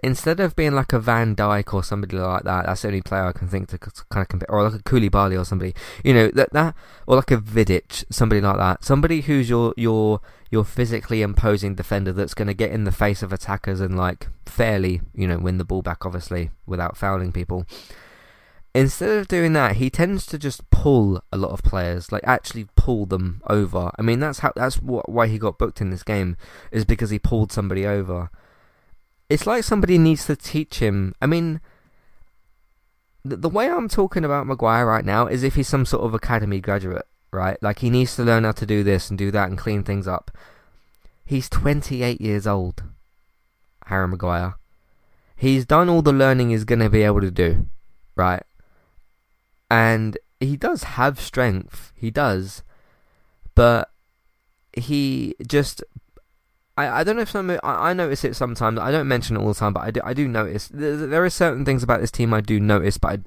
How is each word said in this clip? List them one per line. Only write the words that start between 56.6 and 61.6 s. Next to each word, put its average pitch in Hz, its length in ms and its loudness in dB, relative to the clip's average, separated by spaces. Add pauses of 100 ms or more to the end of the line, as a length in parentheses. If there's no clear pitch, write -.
I, 135 220 -2
I 160 40 0
don't 208 120 0
know 233 80 -2
if 208 80 -6
some, 190 180 -4
I, 175 140 -2
I 165 300 0
notice 165 300 -2
it 117 120 -4
sometimes, 117 420 -2
I 110 140 -2
don't 147 160 0
mention 120 280 0
it 104 40 -2
all 101 80 0
the 104 80 0
time, 104 180 0
but 90 80 -4
I - 80 -6
do, 107 140 -4
I 120 100 -6
do 139 140 0
notice, 107 400 -4
there, 147 280 -4
there 151 300 0
are 180 40 2
certain 143 360 0